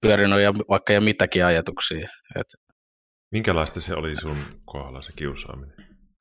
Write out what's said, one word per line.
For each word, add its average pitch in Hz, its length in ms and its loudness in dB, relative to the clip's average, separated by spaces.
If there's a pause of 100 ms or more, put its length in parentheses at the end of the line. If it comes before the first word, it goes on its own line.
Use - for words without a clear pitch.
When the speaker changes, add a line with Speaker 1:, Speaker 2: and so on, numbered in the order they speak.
Speaker 1:
pyörinyt 101 400 4
jo, 101 140 6
vaikka 104 380 0
jo 101 80 6
mitäkin 101 440 2
ajatuksia. 80 640 -2 (280)
Et - 100 -6 (840)
Speaker 2:
Minkälaista 90 480 -2
se 87 140 -6
oli 80 220 -4
sun 76 200 -6 (300)
kohdalla, 67 360 -14
se - 140 -18
kiusaaminen? 69 580 -10 (460)